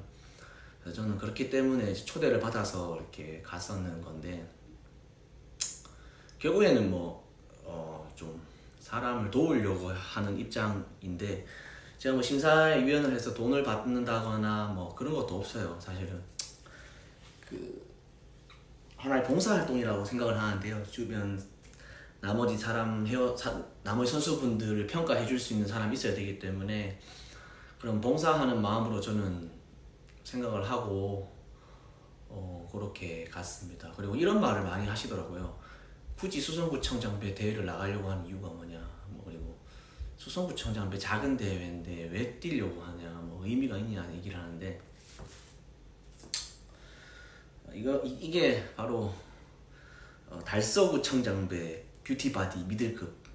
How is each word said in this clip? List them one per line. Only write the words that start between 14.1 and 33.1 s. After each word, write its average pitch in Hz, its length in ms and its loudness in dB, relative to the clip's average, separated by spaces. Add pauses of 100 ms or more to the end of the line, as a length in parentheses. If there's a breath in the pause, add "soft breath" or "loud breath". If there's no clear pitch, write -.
뭐 92 260 -2
그런 151 220 -2
것도 101 240 0
없어요, 95 400 -4
사실은. 92 420 -6 (1300 loud breath)
그 - 340 -10 (1120)
하나의 135 260 2
봉사활동이라고 131 840 4
생각을 113 340 2
하는데요. 104 460 0
주변 101 560 -4 (800 loud breath)
나머지 110 360 2
사람 110 480 0
헤어-, 123 320 2
사-, 92 260 -2 (200)
나머지 120 300 2
선수분들을 117 720 2
평가해 139 400 2
줄 127 120 2
수 - 140 -2
있는 104 140 4
사람이 110 260 0
있어야 117 220 2
되기 98 240 -4
때문에, 98 600 -2 (800 loud breath)
그런 107 220 0
봉사하는 139 600 6
마음으로 107 380 2
저는 95 520 0 (720)
생각을 107 440 -2
하고, 98 640 0 (960 loud breath)
어, 90 440 -10
그렇게 85 540 -6